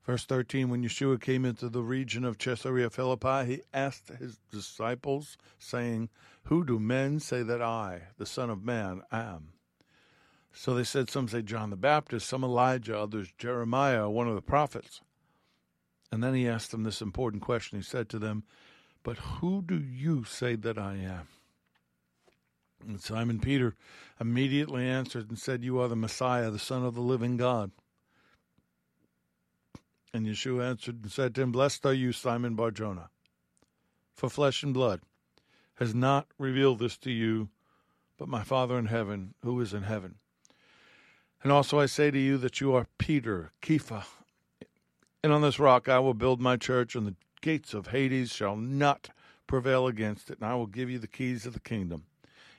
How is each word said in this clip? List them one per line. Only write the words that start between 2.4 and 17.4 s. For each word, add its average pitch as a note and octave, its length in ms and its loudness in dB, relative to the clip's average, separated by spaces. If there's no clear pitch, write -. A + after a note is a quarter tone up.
Philippi, C3 540 0
he B2 180 -4
asked C3+ 320 -4
his B2 180 -12
disciples, B2 840 -6
saying, A#2 520 -4
"Who E3 180 2
do B2 160 0
men C3+ 400 0
say B2+ 240 -2
that A#2+ 180 -2
I, A2 420 -4
the G#2 80 -6
Son B2 240 -4
of G2 120 -6
Man, G#2 480 -4
am?" G2 380 -8
So - 240 -2
they B2 80 2
said, B2+ 260 0
"Some B2+ 200 -2
say A2+ 140 -2
John G#2+ 280 -4
the G2 60 -6
Baptist, C3 500 2
some C3 160 -4
Elijah, B2 560 2
others G#2 400 -6
Jeremiah, A#2+ 720 0
one A#2 160 0
of A2+ 80 0
the G2 80 -4
prophets." - 600 -2
And A2+ 140 -2
then C3 100 0
he B2+ 140 2
asked A2+ 240 -4
them A2+ 100 -4
this A2 200 -4
important G#2 400 -2